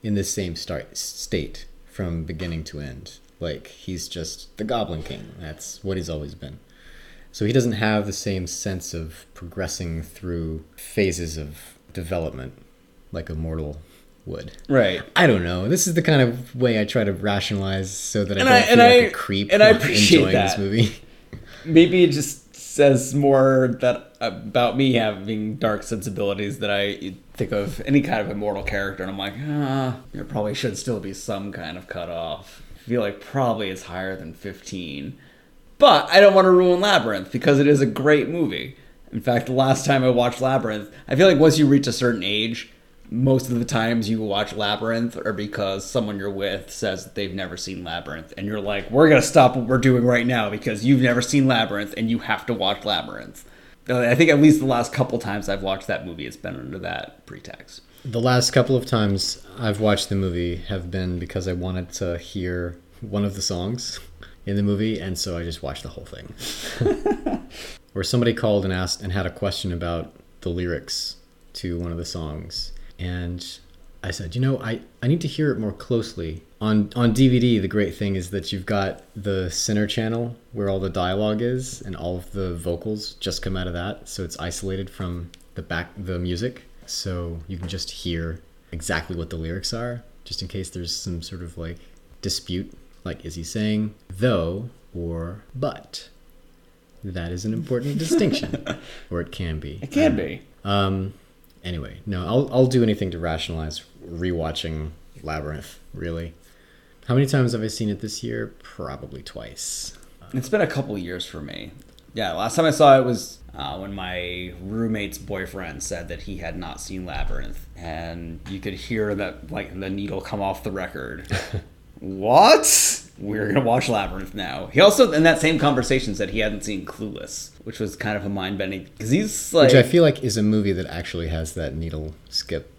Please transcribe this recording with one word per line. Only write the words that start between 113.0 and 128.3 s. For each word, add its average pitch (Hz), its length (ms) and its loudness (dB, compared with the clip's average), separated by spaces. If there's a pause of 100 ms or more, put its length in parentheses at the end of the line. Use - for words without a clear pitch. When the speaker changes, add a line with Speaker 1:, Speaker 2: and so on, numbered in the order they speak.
Speaker 2:
was, 120 360 -4 (140)
uh, 69 260 -8
when 101 140 -10
my 90 680 -8
roommate's 104 560 -4
boyfriend 92 640 -8
said 85 240 -8
that 80 140 -10
he 98 160 -10
had 82 200 -8
not 80 220 -10
seen 95 260 -10
Labyrinth, 69 720 -4
and 82 640 -10 (100)
you 95 120 -8
could 98 140 -8
hear 107 380 -2
that, 98 380 -6
like, 92 260 -8
the 95 120 -6
needle 98 320 -6
come - 180 -6
off 98 240 -4
the 107 80 -4
record. 85 560 -8 (360)
Speaker 1:
<laughs> - 360 -20
Speaker 2:
"What? 131 1000 6 (180)
We're 107 300 -2
gonna 131 160 2
watch 120 240 2
Labyrinth 95 460 -2
now." 85 400 -8
He 135 80 6
also, 208 300 8
in 156 120 4
that 160 160 6
same 160 200 2
conversation, 131 560 2
said 90 160 -4
he 107 80 -2
hadn't 104 260 -4
seen 98 200 -6
Clueless, - 680 -12 (120)
which - 160 -12
was 101 160 -4
kind 104 220 -4
of 95 80 -6
a 98 40 -4
mind-bending, 98 600 -4 (100)